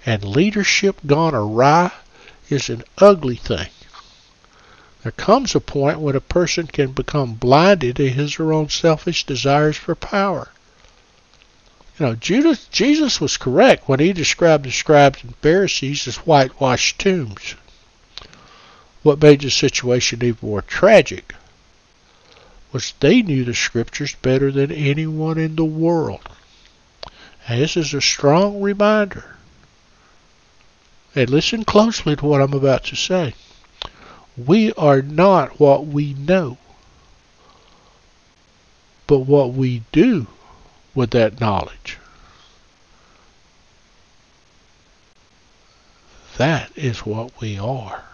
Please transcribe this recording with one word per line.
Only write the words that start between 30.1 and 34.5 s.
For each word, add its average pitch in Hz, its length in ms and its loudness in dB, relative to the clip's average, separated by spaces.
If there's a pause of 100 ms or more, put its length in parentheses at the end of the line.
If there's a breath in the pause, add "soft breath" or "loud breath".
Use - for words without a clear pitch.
And 127 140 0
listen 160 360 0
closely 208 520 2
to 143 80 -8
what 147 160 2
I'm 139 140 0
about 135 300 0
to 131 120 -10
say. 175 380 -4 (1040 loud breath)
We 214 360 2